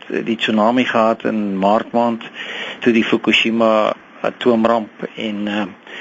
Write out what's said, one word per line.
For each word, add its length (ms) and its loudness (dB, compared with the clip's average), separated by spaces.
eh, 160 -4
die 100 -2
tsunami 500 2
gehad 400 0
in 320 -2
Maart 340 2
maand, 320 0
toe 140 4
die 100 4
Fukushima 880 2
atoomramp, 960 0
en, 320 -6
eh, 180 -2